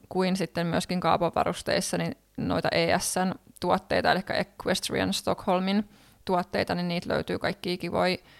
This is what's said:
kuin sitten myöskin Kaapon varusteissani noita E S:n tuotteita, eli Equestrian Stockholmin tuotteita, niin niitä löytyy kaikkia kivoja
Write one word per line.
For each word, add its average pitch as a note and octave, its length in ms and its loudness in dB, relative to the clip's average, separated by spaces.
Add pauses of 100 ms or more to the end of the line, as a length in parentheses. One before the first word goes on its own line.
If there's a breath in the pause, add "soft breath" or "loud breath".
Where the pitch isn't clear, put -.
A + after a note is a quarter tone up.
kuin F#3 280 2
sitten E3+ 300 -2
myöskin F3 340 0
Kaapon E3+ 340 2
varusteissani - 760 0 (240)
noita - 320 0
E E3+ 300 2
S:n F#3 360 0 (260)
tuotteita, - 520 2
eli F#3 80 2 (140)
Equestrian - 760 -2
Stockholmin F#3+ 760 0 (360 soft breath)
tuotteita, F3+ 500 0
niin F3 140 -2
niitä E3+ 200 -4
löytyy - 300 -2
kaikkia - 380 -2
kivoja F3+ 400 0 (240 soft breath)